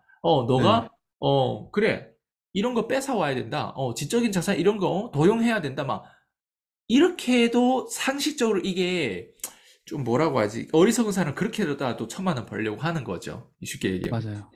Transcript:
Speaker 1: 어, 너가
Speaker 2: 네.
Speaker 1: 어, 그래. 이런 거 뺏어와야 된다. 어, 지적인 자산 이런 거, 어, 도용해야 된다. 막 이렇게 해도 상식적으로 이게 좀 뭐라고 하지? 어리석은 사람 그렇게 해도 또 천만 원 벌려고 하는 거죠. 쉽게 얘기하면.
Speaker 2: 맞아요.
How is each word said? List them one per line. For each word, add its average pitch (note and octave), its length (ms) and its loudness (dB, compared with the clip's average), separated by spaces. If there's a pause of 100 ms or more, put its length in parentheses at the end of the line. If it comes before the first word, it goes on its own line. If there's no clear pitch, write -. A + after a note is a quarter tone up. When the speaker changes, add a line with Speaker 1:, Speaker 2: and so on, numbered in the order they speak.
(220)
Speaker 1:
어, D3 240 4
너가 C3 360 4
Speaker 2:
네. - 80 -10 (300)
Speaker 1:
어, B2+ 520 0
그래. G3+ 380 0 (440)
이런 A3+ 200 0
거 A3+ 140 0
뺏어와야 A#3 480 -2
된다. A#2 400 -6
어, B2+ 200 -4
지적인 A3+ 360 0
자산 F#3+ 260 0
이런 G3+ 200 2
거, F3+ 120 0
어, F#3+ 220 -2
도용해야 A3 500 4
된다. C#3+ 220 -6
막 A#2 220 -6 (840)
이렇게 B3 560 4
해도 A#3+ 460 2
상식적으로 C4+ 680 0
이게 F3 680 -2 (560)
좀 D3 180 -6
뭐라고 C3 360 2
하지? A2 320 -2
어리석은 G#3+ 400 4
사람 F3 240 -2
그렇게 A3 280 -2
해도 D3 140 -2 (200)
또 A2+ 100 -6
천만 F#3 300 -4
원 G#2 80 -8
벌려고 G#2+ 360 -6
하는 D#3+ 220 -4
거죠. - 480 -10 (120)
쉽게 - 300 -4
얘기하면. A2 320 -4
Speaker 2:
맞아요. G#2 300 -12